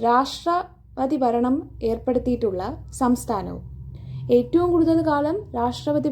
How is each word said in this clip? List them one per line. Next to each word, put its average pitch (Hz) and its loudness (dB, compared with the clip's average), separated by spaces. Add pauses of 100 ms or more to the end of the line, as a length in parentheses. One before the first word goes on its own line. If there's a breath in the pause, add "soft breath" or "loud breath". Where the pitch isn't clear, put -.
രാഷ്ട്രപതി 277 0
ഭരണം 240 2 (340)
ഏർപ്പെടുത്തിയിട്ടുള്ള 233 0 (380)
സംസ്ഥാനവും. 220 0 (720 loud breath)
ഏറ്റവും 330 2
കൂടുതൽ 330 4 (120)
കാലം 294 0 (220)
രാഷ്ട്രപതി 285 0